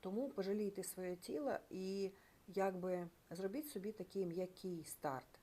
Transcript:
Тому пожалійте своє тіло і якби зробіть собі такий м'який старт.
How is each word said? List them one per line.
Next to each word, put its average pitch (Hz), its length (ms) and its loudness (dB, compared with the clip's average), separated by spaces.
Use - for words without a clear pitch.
Тому 214 280 0
пожалійте 196 560 0
своє 180 320 -2
тіло 269 360 0
і 190 400 0
якби 185 600 2
зробіть 196 380 -2
собі 202 240 -2
такий 190 340 0
м'який 180 580 -2
старт. - 580 -2